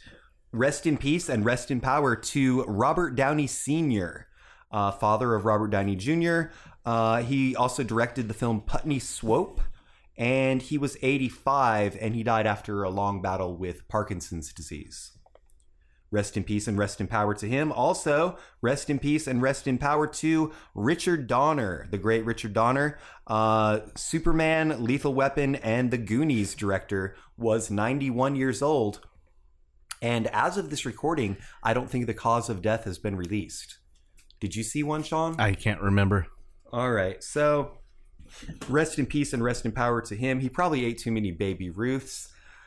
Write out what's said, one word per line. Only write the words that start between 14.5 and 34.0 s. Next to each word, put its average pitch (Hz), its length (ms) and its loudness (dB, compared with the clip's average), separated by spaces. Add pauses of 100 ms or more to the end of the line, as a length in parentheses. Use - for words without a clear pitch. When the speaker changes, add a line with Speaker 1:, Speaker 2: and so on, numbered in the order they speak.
Speaker 1:
disease. - 600 -14 (1000)
Rest 104 240 -2
in 98 80 0
peace 104 240 -2
and 107 80 0
rest 101 240 0
in 98 60 -2
power 104 300 0
to 104 120 -8
him. 143 240 0
Also, 160 640 2 (260)
rest 135 280 0
in 143 80 2
peace 147 300 0
and 127 160 0
rest 135 240 0
in 127 100 0
power 147 300 0
to 156 440 2 (220)
Richard 147 540 0
Donner, 127 640 0
the 101 80 -2
great 110 260 2
Richard 113 280 -4
Donner. 131 440 2 (300)
Uh, 110 540 4 (140)
Superman, 160 880 2
Lethal 135 300 0
Weapon, 139 440 2
and 117 340 2
The 123 80 0
Goonies 113 560 0
director 98 600 -2 (220)
was 113 320 0
ninety-one 127 680 0
years 131 280 0
old. 131 420 2 (960)
And 117 260 0
as 160 300 0
of 165 120 -4
this 147 160 -6
recording, 127 500 -2 (260)
I 113 120 2
don't 127 160 -2
think 120 180 -2
the 113 60 -4
cause 117 360 0
of 98 120 -4
death 107 240 0
has 92 120 -6
been 98 200 -4
released. - 640 -6 (600)